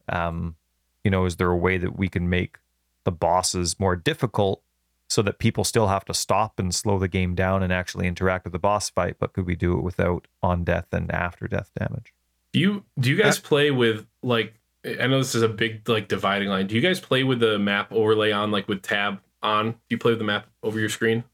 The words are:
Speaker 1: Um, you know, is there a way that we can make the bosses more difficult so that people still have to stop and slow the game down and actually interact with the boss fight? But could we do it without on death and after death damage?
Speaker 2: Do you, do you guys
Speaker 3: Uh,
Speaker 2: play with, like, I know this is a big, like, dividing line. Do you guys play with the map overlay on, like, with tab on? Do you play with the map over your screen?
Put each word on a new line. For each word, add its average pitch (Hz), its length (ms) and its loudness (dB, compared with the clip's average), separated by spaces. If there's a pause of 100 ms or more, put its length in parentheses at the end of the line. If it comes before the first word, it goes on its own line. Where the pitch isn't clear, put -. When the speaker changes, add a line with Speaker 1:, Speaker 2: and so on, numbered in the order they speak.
Speaker 1:
Um, 85 480 -4 (480)
you 101 80 2
know, 92 140 2
is 87 100 -2
there 90 160 2
a 87 60 2
way 92 200 2
that 90 200 -4
we 95 100 0
can 87 220 -2
make 90 300 -2 (440)
the - 80 0
bosses 87 680 0
more 95 160 2
difficult 101 680 -2 (460)
so - 120 2
that 98 160 -2
people 110 260 0
still 110 240 2
have 95 180 0
to - 80 -10
stop 107 440 -2
and 90 160 -2
slow 101 240 0
the 95 100 0
game 90 280 0
down 95 260 2
and 90 100 0
actually 90 360 -2
interact 92 380 0
with 85 80 -8
the 87 60 -6
boss 101 300 0
fight? 90 300 -2
But - 140 -4
could 95 120 -2
we 90 100 0
do 87 220 2
it 82 60 -2
without 90 440 -2 (140)
on 90 220 0
death 87 280 -2
and 85 200 -4
after 87 360 -6
death 98 300 -6
damage? - 360 -8 (400)
Speaker 2:
Do 131 60 0
you, 196 240 0 (160)
do 123 120 2
you 151 40 2
guys 147 220 4
Speaker 3:
Uh, - 60 -10
Speaker 2:
play 147 260 2
with, 117 380 2 (160)
like, 113 320 -2 (440)
I 123 80 0
know 135 120 2
this 131 160 -2
is 117 80 2
a 110 60 4
big, 110 400 -4
like, 107 180 0
dividing 98 400 0
line. 98 200 0
Do 101 80 -6
you 117 60 2
guys 180 180 0
play 131 240 0
with 131 180 0
the 110 180 2
map 101 320 0
overlay 107 400 2
on, 104 180 0
like, 101 180 -2
with 98 140 -4
tab 101 380 -2 (240)
on? 107 280 2
Do 113 60 -12 (120)
you 117 80 -2
play 120 160 2
with 107 60 -2
the 110 60 -4
map 104 220 -2 (160)
over 110 160 -4
your 107 100 0
screen? 113 440 0